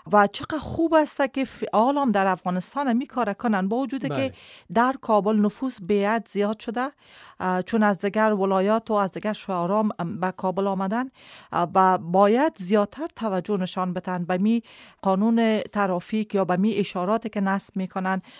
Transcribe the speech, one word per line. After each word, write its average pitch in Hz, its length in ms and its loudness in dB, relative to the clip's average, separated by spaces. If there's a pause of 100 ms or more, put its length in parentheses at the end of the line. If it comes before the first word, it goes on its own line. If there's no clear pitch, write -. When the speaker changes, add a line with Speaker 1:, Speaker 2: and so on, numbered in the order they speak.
(120)
Speaker 1:
و 208 200 6
چقدر 294 260 -8
خوب 320 360 0
است 302 280 2 (100)
که 269 120 -2
فعال 233 540 0
هم 269 140 2
در 196 140 2
افغانستان 190 680 -2
می 269 100 -2
کار 220 260 -2
کنن، 196 360 0
با 220 80 -2
وجود 262 260 -4
Speaker 2:
بله. - 140 -4
Speaker 1:
که 262 180 -2 (400)
در 247 260 2
کابل 214 360 2
نفوس 208 460 0
بیاد 202 460 0
زیاد 202 320 -2
شده، 247 300 -6 (500)
اه، 185 220 -2
چون 220 200 0
از 208 180 2
دیگر 214 320 0
ولایات 196 580 0
و 220 40 0
از 196 180 0
دیگر 202 200 -6
شهرام 196 560 -2 (320)
به 185 160 -2
کابل 190 300 -2
آمدن، 196 380 -2 (480)
اه، 170 220 0
و 185 240 6
باید 208 580 4
زیادتر 208 500 0 (100)
توجه 202 400 -2
نشان 185 360 -4
بدن 180 320 -4
به 180 140 0
می 220 240 2 (400)
قانون 220 580 4
ترافیک 208 720 -2
یا 190 100 2
به 180 120 0
می 202 180 2
اشاراتی 202 540 -2
که 208 120 -4
نصب 196 360 -2
می‌کنن، 190 460 -4 (180)